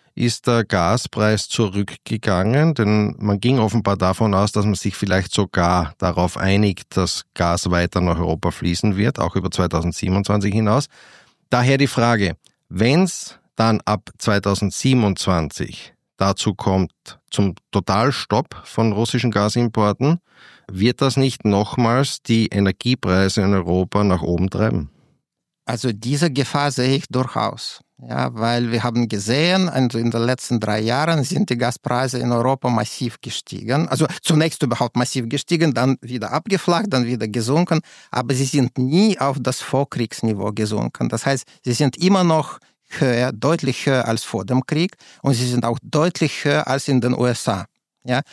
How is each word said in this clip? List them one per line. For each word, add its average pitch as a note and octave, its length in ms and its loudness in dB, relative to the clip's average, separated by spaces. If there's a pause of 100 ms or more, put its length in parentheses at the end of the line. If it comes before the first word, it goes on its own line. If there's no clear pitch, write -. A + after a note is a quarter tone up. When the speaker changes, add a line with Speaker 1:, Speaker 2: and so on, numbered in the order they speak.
(140)
Speaker 1:
ist - 320 -2
der A#2 180 4
Gaspreis F#2 840 0
zurückgegangen, G#2+ 1200 0
denn G#2+ 440 2
man G2+ 220 0
ging B2+ 180 2
offenbar G2+ 400 2
davon F#2 360 2
aus, G2+ 160 2
dass G#2 140 2
man G#2 100 2
sich - 220 -4
vielleicht F#2+ 380 0
sogar F2 640 0
darauf F2 400 0
einigt, G2 580 0
dass - 380 -2
Gas F2 360 0
weiter F2 300 0
nach E2+ 180 2
Europa E2+ 340 -2
fließen F2+ 440 -2
wird, A2+ 220 0
auch - 180 -2
über F2+ 140 -2
zweitausendsiebenundzwanzig F#2+ 1040 0
hinaus. A2 320 2 (640)
Daher B2+ 260 4
die C3+ 100 2
Frage, A2+ 500 2 (340)
wenn's C#3 680 0 (160)
dann A2+ 300 2
ab G#2 320 -2
zweitausendsiebenundzwanzig G2 1800 0 (240)
dazu G2 380 0
kommt, F#2+ 380 0 (380)
zum G2 240 0 (160)
Totalstopp G#2+ 960 0
von A2+ 280 0
russischen A#2 380 0
Gasimporten, A2 880 0 (520)
wird G#2+ 300 0
das C3+ 160 2
nicht C3+ 260 0
nochmals A#2 800 2
die A2+ 240 2
Energiepreise G2 960 0
in G2 100 2
Europa F#2 520 0
nach F2 180 2
oben F2 260 0
treiben? F#2 420 -2 (760)
Speaker 2:
Also A#2 260 -4
diese C#3 400 -2
Gefahr C#3+ 400 0
sehe C3 240 2
ich - 120 -6
durchaus. A#2 720 -4 (220)
Ja, B2 300 -4
weil A#2 400 -2
wir A2+ 100 0
haben A#2 260 0
gesehen, D3 600 0
also B2+ 300 0
in A#2 120 0
den A#2 120 -2
letzten B2 360 -2
drei G#2+ 220 -2
Jahren C#3+ 420 0
sind C#3 280 -2
die B2 80 -2
Gaspreise B2 600 -2
in B2 140 -2
Europa B2+ 380 0
massiv A2+ 500 -4
gestiegen. - 680 -4
Also - 180 0 (160)
zunächst D#3+ 400 2
überhaupt A#2+ 340 -2
massiv B2 320 -2
gestiegen, D3+ 460 0
dann B2+ 260 2
wieder A#2 320 -8
abgeflacht, E3+ 560 0
dann B2+ 160 0
wieder A2+ 240 -4
gesunken. C3+ 520 0 (300)
Aber B2 240 -2
sie C3 120 0
sind C3 320 0
nie E3+ 400 4
auf C3+ 200 -2
das C3 220 -4
Vorkriegsniveau A2 920 -2
gesunken. A2 580 -4
Das A2+ 160 -4
heißt, C#3 200 -2 (160)
sie B2 120 -2
sind C3+ 240 0
immer F#3 260 4
noch D#3+ 340 0 (300)
höher, B2+ 440 0
deutlich B2+ 520 -2
höher B2+ 240 2
als A#2 160 -2
vor G2 220 -6
dem B2+ 200 0
Krieg. D#3+ 300 -2 (240)
Und C#3 140 2
sie B2 120 0
sind B2 200 0
auch A#2+ 160 -2
deutlich D#3+ 640 0
höher D3 200 2
als C#3 220 -2
in C3 140 2
den B2 100 0
U B2 140 0
S G2+ 220 -2
A. F#2+ 180 -2 (380)
Ja, B2+ 180 -2 (100)